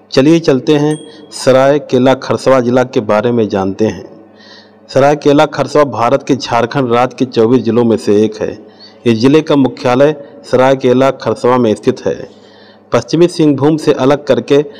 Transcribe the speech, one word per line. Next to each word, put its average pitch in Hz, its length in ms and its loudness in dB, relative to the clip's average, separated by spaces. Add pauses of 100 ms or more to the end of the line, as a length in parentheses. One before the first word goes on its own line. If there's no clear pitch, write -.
(120)
चलिए 156 280 2
चलते 147 360 0
हैं, 151 220 -2 (360)
सरायकेला 131 840 2
खरसवा 131 440 0
जिला 123 240 0
के 127 180 -4
बारे 107 300 0
में 113 160 0
जानते 98 380 -4
हैं। 90 180 -6 (840)
सरायकेला 147 580 2
खरसवा 147 380 -2
भारत 120 380 -2
के 143 120 -2
झारखंड 120 580 -2
राज्य 123 240 0
के 131 80 0
चौबीस 117 360 2
जिलों 113 220 0
में 113 140 2
से 104 260 0
एक 107 180 -6
है। 85 100 -6 (520)
इस 117 140 2
जिले 139 240 4
का 151 160 -2
मुख्यालय 131 560 0 (300)
सरायकेला 131 680 2
खरसवा 123 460 -2
में 113 160 2
स्थित - 320 -4
है। 82 120 -6 (720)
पश्चिमी 156 360 0
सिंहभूम 151 500 0
से 151 160 -2
अलग 139 320 0
करके 135 380 0 (160)